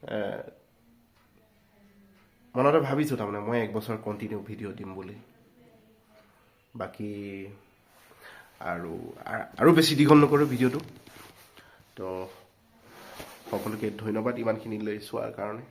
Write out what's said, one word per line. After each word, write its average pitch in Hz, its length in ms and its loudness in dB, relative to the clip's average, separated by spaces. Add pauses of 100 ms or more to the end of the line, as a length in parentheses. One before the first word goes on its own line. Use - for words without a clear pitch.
(140)
এ, - 20 -2 (2500)
মনতে 139 340 6
ভাবিছোঁ 139 300 0
তাৰমানে 104 280 -2
মই 117 200 0
এক 104 100 -6
বছৰ 110 200 -4 (100)
কণ্টিনিউ 104 420 -6
ভিডিঅ' 104 300 -8
দিম 95 160 -12
বুলি। 95 220 -12 (1600)
বাকী 104 380 -8 (1500)
আৰু, 87 320 -6 (680)
আৰু 143 160 8
বেছি 151 240 6
দীঘল 151 240 10
নকৰোঁ 143 220 4
ভিডিঅ'টো। 127 340 2 (1160)
তো 95 100 -10 (1400)
সকলোকে 107 400 -4 (120)
ধন্যবাদ 110 360 -2
ইমানখিনিলৈ 107 600 -2 (100)
চোৱাৰ 113 300 -6
কাৰণে। 107 320 -8